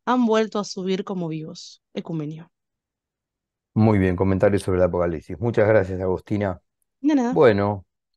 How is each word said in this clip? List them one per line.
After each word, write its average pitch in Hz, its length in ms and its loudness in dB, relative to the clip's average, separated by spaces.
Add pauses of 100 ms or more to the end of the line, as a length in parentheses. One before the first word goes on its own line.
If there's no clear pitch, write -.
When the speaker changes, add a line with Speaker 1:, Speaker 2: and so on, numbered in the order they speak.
Speaker 1:
han 247 220 2
vuelto 220 320 0
a 202 60 -4
subir 190 400 -4
como 180 240 -6
vivos". 160 540 -12 (120)
Ecumenio. 160 560 -8 (1200)
Speaker 2:
Muy 107 240 4
bien, 92 160 2
comentario 95 460 2
sobre 92 180 -2
el 92 60 4
Apocalipsis. 87 560 -4
Muchas 110 280 0
gracias, 95 320 2
Agustina. 92 600 -4 (400)
Speaker 1:
De 302 160 2
nada. 247 160 0
Speaker 2:
Bueno, 104 520 4 (320)